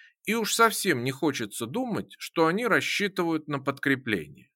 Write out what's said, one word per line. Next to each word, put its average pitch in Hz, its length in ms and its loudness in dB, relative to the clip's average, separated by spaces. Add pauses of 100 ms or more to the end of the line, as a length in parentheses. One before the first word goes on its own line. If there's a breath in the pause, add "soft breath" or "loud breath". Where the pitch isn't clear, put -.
(240 soft breath)
И 208 100 -2
уж 226 200 -2
совсем 196 480 2
не 127 80 -2
хочется 131 560 -2
думать, 190 520 -4
что - 280 0
они 208 220 2
рассчитывают 170 800 0
на 143 100 -2
подкрепление. 127 960 -2